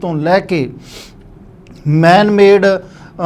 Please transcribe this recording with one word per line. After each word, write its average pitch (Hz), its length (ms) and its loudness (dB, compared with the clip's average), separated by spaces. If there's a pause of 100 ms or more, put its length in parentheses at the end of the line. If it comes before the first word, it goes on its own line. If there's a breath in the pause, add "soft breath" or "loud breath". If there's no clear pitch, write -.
ਤੋਂ 175 140 -8
ਲੈ 165 240 -2
ਕੇ 165 340 -6 (1300 loud breath)
man 185 280 2
made, 196 540 2 (420 loud breath)